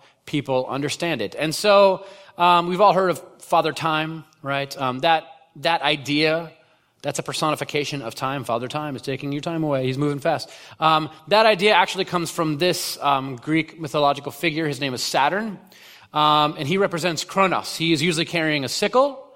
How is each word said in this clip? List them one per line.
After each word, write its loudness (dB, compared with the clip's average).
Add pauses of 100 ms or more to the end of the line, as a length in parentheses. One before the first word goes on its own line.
(260)
people -2
understand -4
it. -6
And -2
so, 4 (320)
um, 4
we've 0
all 8
heard 2
of -4 (200)
Father 0
Time, -4 (160)
right? -4
Um, -2
that, 2 (320)
that 0
idea, 0 (520)
that's -6
a -6
personification -4
of -10
time. -6
Father -4
Time -6
is -12
taking -6
your -6
time -4
away. 0
He's -2
moving -2
fast. -2 (320)
Um, 2 (180)
that 6
idea 4
actually 2
comes -4
from -2
this, -2
um, 0
Greek -4
mythological 0
figure. -2
His -4
name -2
is -6
Saturn, 0 (560)
um, 4
and -6
he 0
represents -2
Kronos. 0
He 0
is 2
usually 0
carrying -2
a -4
sickle, 0